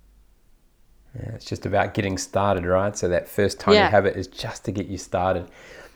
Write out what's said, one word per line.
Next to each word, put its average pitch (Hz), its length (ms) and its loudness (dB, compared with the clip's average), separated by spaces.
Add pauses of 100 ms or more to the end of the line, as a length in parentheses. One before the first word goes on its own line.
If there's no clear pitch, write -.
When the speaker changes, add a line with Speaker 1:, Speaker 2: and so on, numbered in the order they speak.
(1160)
Speaker 1:
Yeah, 113 200 -10
it's 110 100 -16
just - 200 -8
about 95 280 2
getting 98 240 -2
started, 98 480 0
right? 95 320 2
So 95 100 -2
that 87 220 0
first - 320 -2
tiny 208 160 6
Speaker 2:
Yeah. 190 120 4
Speaker 1:
habit 101 280 4
is 95 100 -6
just - 380 -12
to 110 60 -4
get 95 160 -4
you 95 100 -8
started. 90 500 -2 (480)